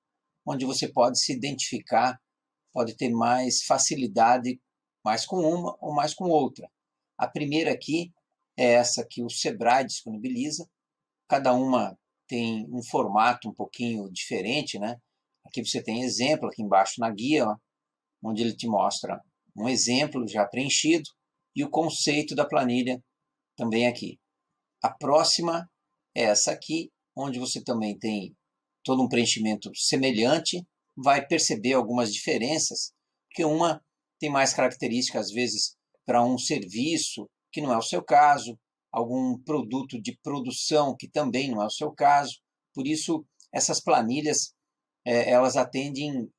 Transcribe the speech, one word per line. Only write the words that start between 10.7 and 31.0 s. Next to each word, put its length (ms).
Cada 260
uma 440
tem 420
um 140
formato 640
um 60
pouquinho 580
diferente, 680
né? 200
Aqui 180
você 180
tem 220
exemplo, 460
aqui 120
embaixo 380
na 100
guia, 380
ó, 80
onde 200
ele 140
te 120
mostra 540
um 140
exemplo 580
já 180
preenchido 640
e 80
o 60
conceito 640
da 100
planilha 560
também 320
aqui. 320
A 80
próxima 800
é 100
essa 280
aqui, 400
onde 240
você 240
também 340
tem 380
todo 180
um 60
preenchimento 680
semelhante, 920
vai 280